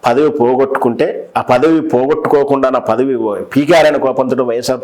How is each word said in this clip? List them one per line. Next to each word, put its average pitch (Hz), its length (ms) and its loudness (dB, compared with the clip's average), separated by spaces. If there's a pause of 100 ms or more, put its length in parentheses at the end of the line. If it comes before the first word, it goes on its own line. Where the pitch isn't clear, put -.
పదవి 139 240 2
పోగొట్టుకుంటే, 127 1040 -2
ఆ 113 40 -2
పదవి 147 400 2
పోగొట్టుకోకుండా 139 880 0
నా 127 80 0
పదవి 113 680 -2
పీకారని 151 540 2
కోపంతో 131 460 -2
వైఎస్ఆర్ 123 400 -4